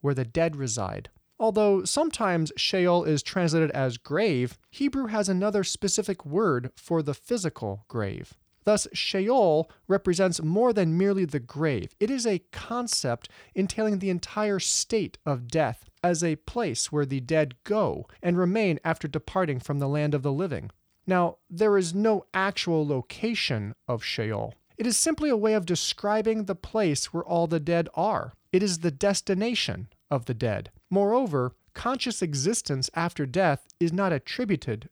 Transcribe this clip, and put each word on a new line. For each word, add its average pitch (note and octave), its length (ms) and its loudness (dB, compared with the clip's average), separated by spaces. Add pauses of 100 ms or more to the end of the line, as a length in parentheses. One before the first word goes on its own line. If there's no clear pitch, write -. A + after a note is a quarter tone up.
where C#3 120 0
the B2+ 120 -2
dead D#3 320 0
reside. A2+ 520 -4 (300)
Although G#3 460 4
sometimes F#3 720 0
Sheol F3+ 480 2
is D3+ 180 0
translated E3 480 2
as B2+ 260 -2
grave, C#3+ 600 0 (120)
Hebrew C4+ 360 -2
has G#3+ 240 0
another G3 340 2
specific - 600 -2
word C#3+ 500 0
for E3 260 -2
the C#3+ 120 -2
physical C#3 720 -4
grave. G#2 460 -6 (320)
Thus, G#3 260 4
Sheol F#3+ 800 2 (160)
represents F#3 560 2
more G#3+ 300 2
than E3+ 240 2
merely G3 260 2
the D3+ 160 -2
grave. C3+ 600 -2
It A3 100 0
is A#3+ 160 -2
a F#3 240 0
concept - 800 -4 (260)
entailing G3+ 440 0
the G3 100 -2
entire G3 500 -2
state - 680 -2
of B2 220 -2
death C3+ 420 -2 (140)
as E3+ 180 2
a E3 140 2
place E3+ 560 -4
where D3 140 0
the C3+ 160 -4
dead D3+ 420 0
go G3 440 0 (140)
and F3 160 2
remain F#3 460 2
after D#3+ 240 -2
departing D3 540 -2
from C#3+ 180 -4
the C#3 80 0
land D3+ 260 0
of C#3+ 80 0
the C#3 120 0
living. C#3+ 360 -4 (360)
Now, F3+ 320 2 (120)
there G3+ 280 4
is F3 160 0
no G#3 400 2
actual F#3 520 0
location C3 880 -4 (140)
of A#2 160 -4
Sheol. A2 500 -4 (240)
It A3 80 -2
is A#3+ 100 0
simply D4+ 360 0
a A3+ 60 2
way A3 180 2
of F#3+ 100 0
describing G#3 800 0
the G3 80 -2
place F3+ 580 -2
where E3+ 120 -4
all E3+ 240 0
the D#3+ 120 0
dead E3+ 360 0
are. F3+ 380 -2 (180)
It F#3 100 4
is F#3 180 0
the E3+ 120 0
destination G3 960 -2 (240)
of C3 140 0
the B2+ 100 -2
dead. G#2+ 340 -2 (220)
Moreover, G3 640 2 (180)
conscious B3 480 -4
existence D3 720 -2
after E3+ 320 -2
death C#3+ 420 0 (120)
is E3+ 120 2
not F#3 220 0
attributed C#3+ 800 -4